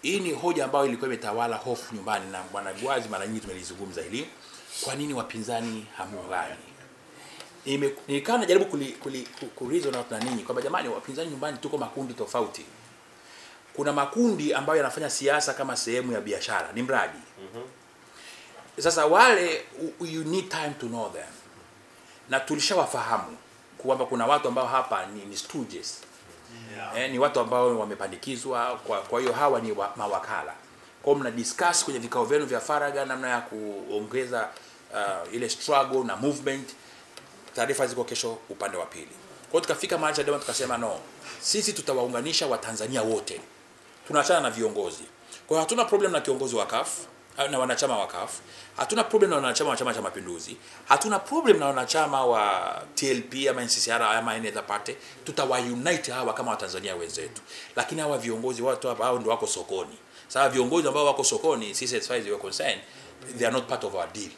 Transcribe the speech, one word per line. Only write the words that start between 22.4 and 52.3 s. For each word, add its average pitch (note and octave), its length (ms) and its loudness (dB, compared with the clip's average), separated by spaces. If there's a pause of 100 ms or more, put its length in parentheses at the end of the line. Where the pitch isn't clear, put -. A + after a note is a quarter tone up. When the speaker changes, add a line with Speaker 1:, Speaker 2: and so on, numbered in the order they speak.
Speaker 1:
tulishawafahamu C#3+ 960 0 (420)
kwamba B2+ 280 2
kuna A#2 200 2
watu C#3+ 220 4
ambao B2+ 180 2
hapa A#2 400 2
ni, G2+ 180 -12
ni G2+ 120 -10
stooges. - 640 -8 (800)
Speaker 3:
Yeah. A#2 220 -6
Speaker 1:
Eh, C3 120 0
ni B2+ 80 -2
watu C#3 220 4
ambao A#2+ 380 4
wamepandikizwa, A2+ 1080 -4
kwa, G2+ 140 0
kwa A#2 200 0
hiyo B2+ 120 2
hawa C3 280 4
ni A2+ 120 -4
wa, G2 240 -2
mawakala. F#2+ 580 -4 (480)
Kwa C#3+ 100 6
hiyo C#3+ 120 4
mna A#2+ 60 0
discuss A#2+ 540 2
kwenye C3+ 140 -4
vikao A#2 260 0
vyenu C#3+ 220 4
vya B2 140 -2
faragha C#3+ 440 0
namna C3 240 -4
ya A#2+ 120 2
kuongeza, G#2+ 1080 -4 (440)
uh, G2+ 420 -2
ile A#2+ 140 -2
struggle C3 560 2
na G2+ 120 -2
movement. C3+ 520 -2 (880)
Taarifa B2+ 300 2
ziko A#2+ 180 -2
kesho A2+ 340 -4 (100)
upande G2 280 -6
wa E2 100 -4
pili. D#2+ 220 -14 (340)
Kwa - 80 -16
hiyo E3+ 100 6
tukafika F3+ 380 0
mahali D3+ 180 2
Chadema C#3+ 220 2
tukasema, B2 400 -2
"No, A2 220 -2 (400)
sisi G#3 320 2
tutawaunganisha C3 760 0
Watanzania A2+ 560 0
wote. G#2+ 380 0 (680)
Tunaachana D#3+ 340 4
na B2+ 100 2
viongozi." G#2 540 -2 (420)
Kwa D#3 100 2
hiyo D#3+ 40 6
hatuna A3+ 240 2
problem G3+ 280 4
na D3+ 80 2
kiongozi B2+ 360 0
wa G2+ 100 2
caf, B2 220 0 (480)
ah, C#3 120 2
na C#3 100 0
wanachama B2+ 400 2
wa F#2+ 80 0
caf. F2+ 240 -6 (460)
Hatuna G#3+ 280 0
problem G3+ 260 6
na D#3 60 4
wanachama C3+ 340 2
wa A#2+ 60 2
Chama B2 180 0
cha A2 80 -4
Mapinduzi. F2+ 540 -8 (320)
Hatuna G3 300 6
problem C4 400 4
na C#3+ 80 2
wanachama C#3 600 2
wa F#2+ 560 2 (120)